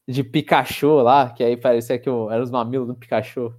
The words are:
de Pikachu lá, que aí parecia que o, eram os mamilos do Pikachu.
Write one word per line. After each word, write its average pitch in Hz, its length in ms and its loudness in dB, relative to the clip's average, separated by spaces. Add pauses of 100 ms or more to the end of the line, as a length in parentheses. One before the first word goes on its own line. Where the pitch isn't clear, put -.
de 131 160 -2
Pikachu 143 800 2
lá, 127 260 4
que 123 140 -6
aí 120 120 2
parecia 120 440 0
que 139 100 -8
o, 113 220 -4
eram 117 120 0
os 123 60 -6
mamilos 123 380 -4
do 123 80 -8
Pikachu. 117 640 -6